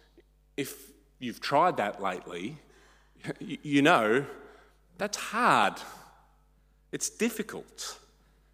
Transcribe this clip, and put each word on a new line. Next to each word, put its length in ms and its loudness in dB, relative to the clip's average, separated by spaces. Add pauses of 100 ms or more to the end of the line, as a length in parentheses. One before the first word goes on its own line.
(560)
if 320 -10 (300)
you've 220 -10
tried 380 2
that 220 -2
lately, 580 -6 (640)
<laughs> 160 -10
y-, 200 -10
you 220 2
know 420 6 (760)
that's 180 -6
hard. 580 4 (1160)
It's 200 -6
difficult. 880 -6 (560)